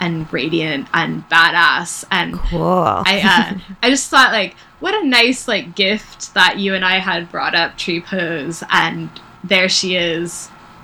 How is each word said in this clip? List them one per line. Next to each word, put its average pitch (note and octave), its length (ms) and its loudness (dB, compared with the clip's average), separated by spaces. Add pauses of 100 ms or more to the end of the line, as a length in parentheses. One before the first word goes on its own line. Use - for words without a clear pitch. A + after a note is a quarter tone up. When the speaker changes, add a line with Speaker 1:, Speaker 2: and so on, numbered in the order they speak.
Speaker 1:
and E3 320 -4
radiant D#3 600 -2
and D#3+ 360 -2
badass. E3 840 2
And E3+ 220 -2
Speaker 2:
Cool. F3 280 -2 (440)
Speaker 1:
I, F#3+ 160 2 (340)
uh, F#3 40 -8 (100)
Speaker 2:
<laughs> F#3+ 140 -12
Speaker 1:
I A#3+ 60 4
just C4+ 200 0
thought, C4 240 6
like, G3+ 220 -2 (260)
what F#4+ 120 -2
a G#4 140 0
nice, B3 400 2
like, F3 280 -4
gift - 580 -4
that F#3 260 2
you G3 160 0
and F#3 80 -2
I F#3 160 2
had F3 320 -4
brought D#3 240 -2
up E3+ 220 -2
tree E3+ 240 -4
pose, E3+ 680 -6
and E3 400 0 (340)
there F#3 260 2
she F#3 260 0
is E3+ 540 -4 (340)